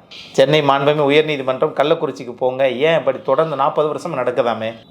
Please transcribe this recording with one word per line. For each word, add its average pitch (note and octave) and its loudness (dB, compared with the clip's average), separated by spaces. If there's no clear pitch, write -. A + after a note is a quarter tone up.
சென்னை D3 4
மாண்புமிகு C#3 2
உயர்நீதிமன்றம் D3 0
கள்ளக்குறிச்சிக்கு C#3 -2
போங்க, B2+ 0
ஏன் D3 2
அப்படி C3 -2
தொடர்ந்து D3 0
நாற்பது D3+ 0
வருஷமா D3+ -8
நடக்குதாமே A#2 -2